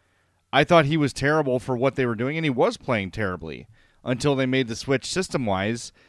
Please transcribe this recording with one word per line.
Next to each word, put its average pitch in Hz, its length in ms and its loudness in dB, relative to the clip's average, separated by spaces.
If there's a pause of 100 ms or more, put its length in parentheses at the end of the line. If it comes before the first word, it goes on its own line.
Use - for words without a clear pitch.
(540)
I 139 100 6
thought 165 220 6
he 156 120 0
was 147 140 2
terrible 143 460 0
for 127 180 -4
what 127 200 0
they 131 100 2
were 120 80 0
doing, 127 240 -4
and 160 80 -2
he 147 60 2
was 175 260 0
playing 104 320 -2
terribly 82 560 -6 (380)
until 131 320 0
they 135 100 0
made 127 220 0
the 113 80 -6
switch 131 320 -2
system-wise. 117 840 -2 (180)